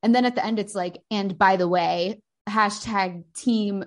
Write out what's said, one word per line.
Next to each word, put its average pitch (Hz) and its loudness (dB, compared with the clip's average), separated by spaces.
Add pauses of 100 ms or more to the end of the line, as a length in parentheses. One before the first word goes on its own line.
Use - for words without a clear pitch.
and 226 4
then 247 4
at 247 0
the - -2
end, 220 -2
it's 208 -6
like, 180 -4 (120)
"And 196 -2
by 190 6
the 180 2
way, 175 0 (280)
hashtag 202 -2 (100)
Team 208 -2